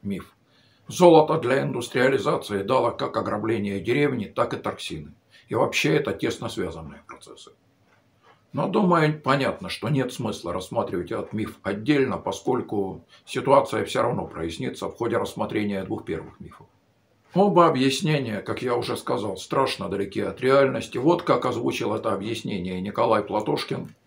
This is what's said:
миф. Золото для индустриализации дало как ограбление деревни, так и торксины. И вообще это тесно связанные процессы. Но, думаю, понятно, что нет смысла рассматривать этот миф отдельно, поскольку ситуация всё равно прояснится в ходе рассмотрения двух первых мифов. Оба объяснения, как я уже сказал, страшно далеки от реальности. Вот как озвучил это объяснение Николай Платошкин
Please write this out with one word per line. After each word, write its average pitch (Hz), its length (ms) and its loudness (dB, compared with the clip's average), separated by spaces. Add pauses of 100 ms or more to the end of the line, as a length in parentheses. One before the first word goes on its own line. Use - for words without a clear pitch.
миф. 98 320 -8 (540)
Золото 160 500 8
для 135 240 2
индустриализации 127 1000 0
дало 127 260 2
как - 260 -4
ограбление 107 600 -2
деревни, 127 460 0
так - 300 -4
и - 20 -6
торксины. 78 560 -8 (340)
И - 80 -6
вообще 143 400 2
это 120 180 0
тесно 117 360 -4
связанные 80 580 -8
процессы. - 460 -20 (1000)
Но, 143 140 -2
думаю, 175 540 4
понятно, 131 480 0
что - 220 -6
нет 135 220 0
смысла 98 400 -6
рассматривать 92 600 -4
этот 85 200 -6
миф 104 300 -6
отдельно, 110 540 0
поскольку 98 880 -4 (200)
ситуация 131 600 2
всё 120 180 -2
равно 104 240 -2
прояснится 85 600 -6
в - 80 -12
ходе 120 220 -2
рассмотрения 104 680 -4
двух 104 200 -6
первых - 360 -10
мифов. - 260 -20 (680)
Оба 175 340 6
объяснения, 135 720 2
как 110 220 -6
я 123 120 0
уже 120 220 -2
сказал, 104 400 -4
страшно 131 520 -2
далеки 98 320 -4
от 92 200 -4
реальности. 131 580 2
Вот 165 240 4
как 127 220 2
озвучил 117 500 -2
это 110 180 -2
объяснение 95 680 -6
Николай 107 420 2
Платошкин - 720 -4 (120)